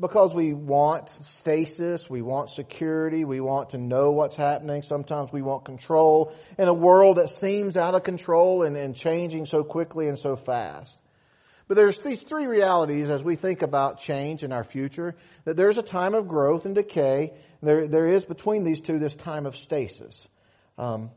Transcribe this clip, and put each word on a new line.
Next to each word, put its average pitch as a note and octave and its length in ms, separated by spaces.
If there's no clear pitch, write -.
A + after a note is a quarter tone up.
because F3+ 340
we D#3+ 160
want D3 580
stasis, D#3+ 840
we B2 120
want C3 280
security, D#3+ 760
we C3 160
want C3+ 300
to C3+ 80
know B2+ 340
what's D3 240
happening. D3 460
Sometimes C#3+ 500
we C#3 100
want C3+ 220
control D#3 680
in F#3 80
a F3 60
world F3+ 460
that D#3+ 100
seems G3 480
out F3+ 180
of F#3 80
control F3+ 600
and, D3 120
and C#3 180
changing E3 520
so D3+ 180
quickly D#3+ 460
and C#3 100
so C#3 160
fast. A2+ 640
But G3 60
there's G3+ 240
these C4+ 220
three D4+ 260
realities E3+ 640
as C#3 140
we E3 140
think F#3+ 240
about C#3 400
change D3 420
in C3+ 80
our A#2+ 140
future, E3+ 500
that D#3+ 100
there's G3+ 220
a A#3 40
time F#3+ 340
of G#3+ 120
growth D#3+ 380
and G3 100
decay. D3+ 560
There, D3+ 260
there D#3+ 220
is F#3 160
between G#3 400
these D#3 160
two D#3+ 180
this D3 160
time D3+ 300
of C3 100
stasis. - 720
Um, A2+ 400